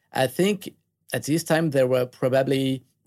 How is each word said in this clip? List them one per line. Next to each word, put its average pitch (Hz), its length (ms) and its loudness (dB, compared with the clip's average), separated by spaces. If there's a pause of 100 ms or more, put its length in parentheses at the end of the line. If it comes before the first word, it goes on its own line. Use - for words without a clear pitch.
(140)
I 131 140 0
think 196 420 -2 (420)
at 131 120 -6
this 160 200 -2
time 165 280 0
there 131 160 4
were 127 180 2
probably, 135 800 0 (240)